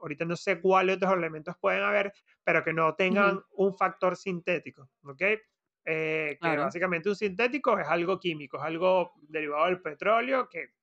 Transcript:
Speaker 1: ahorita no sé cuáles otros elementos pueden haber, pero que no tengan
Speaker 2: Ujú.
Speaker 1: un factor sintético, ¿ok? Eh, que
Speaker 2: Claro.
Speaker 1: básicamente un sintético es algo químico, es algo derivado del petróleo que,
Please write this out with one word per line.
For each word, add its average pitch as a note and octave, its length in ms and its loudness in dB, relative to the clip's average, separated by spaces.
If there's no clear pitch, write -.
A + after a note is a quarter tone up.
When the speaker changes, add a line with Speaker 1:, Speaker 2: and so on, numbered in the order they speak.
Speaker 1:
ahorita D#3 240 -6
no E3+ 100 -2
sé F3 260 -2
cuáles F#3+ 360 4
otros F#3+ 160 2
elementos E3 460 -4
pueden F#3+ 240 0
haber, G3+ 300 0
pero E3 200 2
que E3 100 -2
no D#3+ 220 2
tengan G3 400 2
Speaker 2:
Ujú. F#3+ 160 -10
Speaker 1:
un F#3+ 260 0
factor F#3 400 0
sintético, E3 720 -6
¿ok? C#3 180 -10
Eh, D#3 560 -4
que D#3+ 160 0
Speaker 2:
Claro. - 20 -2
Speaker 1:
básicamente E3+ 500 -2
un G3+ 60 0
sintético A3+ 640 0
es D3+ 80 -4
algo E3+ 320 0
químico, D#3 380 -6
es C3+ 60 -6
algo E3+ 580 2
derivado D3+ 440 -2
del F3+ 160 0
petróleo A3+ 680 0
que, E3 200 -12